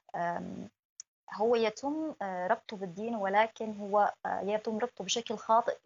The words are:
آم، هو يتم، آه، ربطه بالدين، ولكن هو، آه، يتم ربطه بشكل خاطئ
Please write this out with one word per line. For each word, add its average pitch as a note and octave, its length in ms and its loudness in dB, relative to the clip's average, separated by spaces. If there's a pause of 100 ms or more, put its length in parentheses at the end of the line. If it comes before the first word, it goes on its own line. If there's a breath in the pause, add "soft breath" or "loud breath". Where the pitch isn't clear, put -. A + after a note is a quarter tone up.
(160)
آم، F3 520 -4 (680)
هو A#3 220 4
يتم، C#4+ 640 0
آه، F#3 240 -4
ربطه A3+ 300 -2
بالدين، G3 400 -6
ولكن G#3+ 640 2
هو، G#3 340 4 (120)
آه، F#3+ 140 -2
يتم G#3+ 380 -2
ربطه A#3+ 260 -4
بشكل A3 340 -2
خاطئ - 480 2